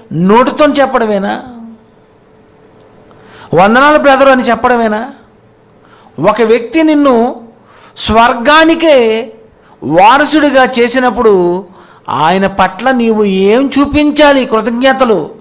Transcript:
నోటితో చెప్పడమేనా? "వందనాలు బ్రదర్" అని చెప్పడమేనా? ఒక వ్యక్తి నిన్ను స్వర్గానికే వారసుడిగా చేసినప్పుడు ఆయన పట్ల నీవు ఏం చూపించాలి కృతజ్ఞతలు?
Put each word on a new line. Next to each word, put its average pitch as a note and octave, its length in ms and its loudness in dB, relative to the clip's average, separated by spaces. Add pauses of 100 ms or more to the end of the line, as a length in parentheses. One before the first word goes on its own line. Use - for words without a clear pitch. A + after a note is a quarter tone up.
(140)
నోటితో A3+ 520 0
చెప్పడమేనా? A#3 760 -2 (2000)
"వందనాలు B3 440 2
బ్రదర్" C4+ 320 2
అని B3+ 140 2
చెప్పడమేనా? A#3 680 -2 (1080)
ఒక G#3 220 0
వ్యక్తి A#3 420 0
నిన్ను C#4+ 580 0 (560)
స్వర్గానికే B3 1300 0 (520)
వారసుడిగా C4+ 800 2 (160)
చేసినప్పుడు G#3+ 840 0 (440)
ఆయన F3+ 380 0
పట్ల F#3+ 440 -2
నీవు A3+ 320 0
ఏం G3+ 560 0
చూపించాలి C#4+ 680 0
కృతజ్ఞతలు? A#3 840 -2 (120)